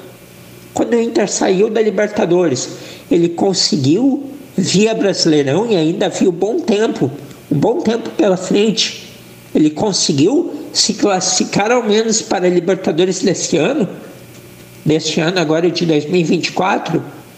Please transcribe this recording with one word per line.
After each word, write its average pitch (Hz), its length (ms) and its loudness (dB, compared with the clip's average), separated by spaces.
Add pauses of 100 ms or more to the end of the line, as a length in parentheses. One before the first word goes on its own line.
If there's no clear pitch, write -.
(720)
quando 226 220 -2
o 233 80 4
Inter 233 260 0
saiu 196 400 2
da 220 140 0
Libertadores, 185 880 0 (400)
ele 170 200 4
conseguiu, 190 920 0 (320)
via 202 380 2
Brasileirão, 175 720 2
e 226 80 0
ainda 175 320 0
havia 180 220 0
um 175 40 0
bom 202 260 -2
tempo, 214 500 0 (420)
um 143 60 0
bom 208 220 0
tempo 226 320 -2
pela 185 260 2
frente, 202 720 0 (460)
ele 151 160 4
conseguiu 190 840 0 (180)
se - 220 0
classificar 202 760 0
ao 247 100 4
menos 220 400 0
para 190 240 -2
a 180 40 4
Libertadores 180 760 0
deste 185 340 0
ano, 214 320 0 (960)
deste 156 340 0
ano 175 200 0
agora 160 320 2
de - 160 -2
dois 147 180 2
mil 180 160 2
e - 20 2
vinte 160 240 0
e - 40 -6
quatro. - 500 -2 (360)